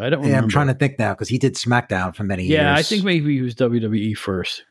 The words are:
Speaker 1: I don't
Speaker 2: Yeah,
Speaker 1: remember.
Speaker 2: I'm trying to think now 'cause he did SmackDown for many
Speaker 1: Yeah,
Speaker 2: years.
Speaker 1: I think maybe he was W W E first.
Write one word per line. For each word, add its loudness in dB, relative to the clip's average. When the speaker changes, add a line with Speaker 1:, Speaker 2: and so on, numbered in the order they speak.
Speaker 1:
I -2
don't 0
Speaker 2:
Yeah, 0
Speaker 1:
remember. 4
Speaker 2:
I'm 0
trying 2
to 2
think 0
now 0
'cause -8
he 0
did 2
SmackDown -2
for -8
many -4
Speaker 1:
Yeah, 2
Speaker 2:
years. 2
Speaker 1:
I -6
think 0
maybe 0
he 0
was -4
W 2
W 0
E -2
first. -6